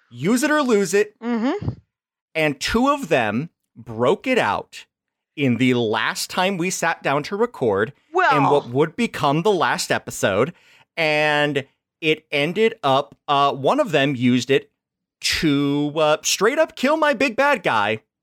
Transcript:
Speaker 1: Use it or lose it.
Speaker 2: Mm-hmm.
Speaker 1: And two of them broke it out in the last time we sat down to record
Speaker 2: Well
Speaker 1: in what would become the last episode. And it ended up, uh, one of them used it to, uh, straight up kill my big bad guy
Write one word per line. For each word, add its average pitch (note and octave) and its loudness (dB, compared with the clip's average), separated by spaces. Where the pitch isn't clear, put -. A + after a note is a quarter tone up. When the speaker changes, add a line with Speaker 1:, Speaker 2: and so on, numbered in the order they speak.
Speaker 1:
Use F3+ -2
it D4 2
or D4+ 2
lose G3+ 0
it. G#3 0
Speaker 2:
Mm-hmm. A#3+ -4
Speaker 1:
And D3+ -2
two B3 0
of C#4 -2
them B2 0
broke B2 -2
it B3+ 0
out - -4
in B2+ 0
the B2+ 2
last A#2+ -2
time F#3+ -2
we F3 -4
sat - -4
down D3 -2
to G3+ -10
record B2 -2
Speaker 2:
Well E4+ 2
Speaker 1:
in C#3 2
what C#3+ 0
would C#3+ -2
become D#3 -2
the G#3+ 2
last D3+ 0
episode. A#2 0
And D3+ 0
it D#3 0
ended E3+ 0
up, C#3 0
uh, C#3+ 2
one D3 0
of B3 -2
them C#3+ 2
used B2 2
it - 0
to, C#3+ 0
uh, D#3 2
straight B3+ 0
up D#4+ 0
kill D4 2
my D4 2
big A#3 -2
bad C4+ 0
guy A2 0